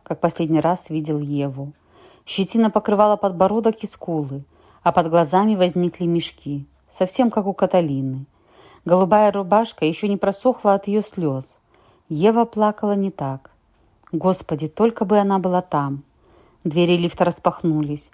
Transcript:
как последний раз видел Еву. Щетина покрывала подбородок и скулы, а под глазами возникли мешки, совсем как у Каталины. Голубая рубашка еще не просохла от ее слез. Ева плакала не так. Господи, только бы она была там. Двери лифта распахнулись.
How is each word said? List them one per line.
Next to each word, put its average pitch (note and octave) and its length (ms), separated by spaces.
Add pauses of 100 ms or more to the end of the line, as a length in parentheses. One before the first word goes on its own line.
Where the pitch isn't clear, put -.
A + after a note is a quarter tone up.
как - 180
последний D#3+ 400
раз E3+ 300
видел D#3 300
Еву. C#3+ 520 (540)
Щетина G#3+ 440
покрывала G#3 460
подбородок G3+ 680
и - 20
скулы, C#3+ 580 (380)
а F3 80
под E3 200
глазами F3 440
возникли F3 520
мешки, C#3+ 600 (220)
совсем A3 420
как G3 160
у G3 60
Каталины. C#3 760 (580)
Голубая F#3+ 460
рубашка G3+ 560
еще E3 220
не G3+ 80
просохла G3+ 580
от G3 140
ее G#3 140
слез. C#3+ 560 (500)
Ева G#3+ 360
плакала G#3+ 500
не G3 160
так. C3+ 400 (600)
Господи, D#3+ 560
только A3+ 360
бы G#3 140
она G3 220
была F3+ 200
там. C#3 440 (580)
Двери F3 340
лифта F3 280
распахнулись. D3+ 880